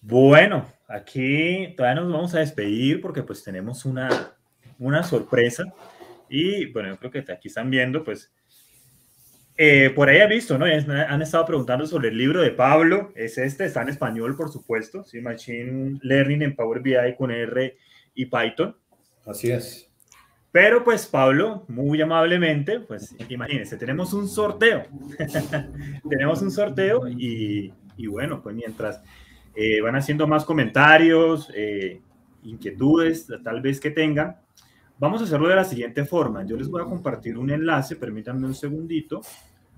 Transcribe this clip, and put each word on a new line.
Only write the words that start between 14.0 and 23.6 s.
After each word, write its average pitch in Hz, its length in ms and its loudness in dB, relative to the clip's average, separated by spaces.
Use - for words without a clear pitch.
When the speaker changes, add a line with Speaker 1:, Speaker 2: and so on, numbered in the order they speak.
Speaker 1:
por 156 140 -8
supuesto, 117 540 -8
¿sí? 120 180 -18
Machine 123 800 -8
Learning 139 400 2
en 139 140 -2
Power 117 260 -2
B 131 160 2
I 123 80 -2
con 131 140 -4
R 117 480 -4
y 127 100 -4
Python. 123 500 -2
Speaker 2:
Así 113 240 -4
es. - 380 -8
Speaker 1:
Pero, 226 320 6
pues, 233 220 2
Pablo, 156 640 2
muy 143 340 -2
amablemente, 165 760 2
pues, 107 360 -16
imagínense, 123 480 -8